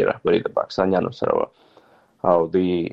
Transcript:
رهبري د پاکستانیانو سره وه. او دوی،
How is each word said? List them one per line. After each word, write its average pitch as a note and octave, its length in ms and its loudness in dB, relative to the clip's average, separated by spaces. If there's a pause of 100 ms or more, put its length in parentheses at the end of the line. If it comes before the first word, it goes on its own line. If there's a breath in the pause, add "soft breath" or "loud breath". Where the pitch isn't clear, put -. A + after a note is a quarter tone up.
رهبري F2 300 0
د - 140 -6
پاکستانیانو F#2 580 0
سره - 240 -2
وه. - 140 -2 (760 soft breath)
او E2+ 220 4
دوی، F2+ 460 0